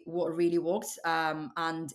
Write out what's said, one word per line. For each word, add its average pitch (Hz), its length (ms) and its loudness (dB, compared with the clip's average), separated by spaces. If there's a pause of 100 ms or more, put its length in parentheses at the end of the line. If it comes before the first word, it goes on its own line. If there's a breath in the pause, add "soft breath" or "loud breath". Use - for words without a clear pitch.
what 165 320 -2
really 170 220 4
works. 175 460 0
Um, 156 520 0
and 165 380 -2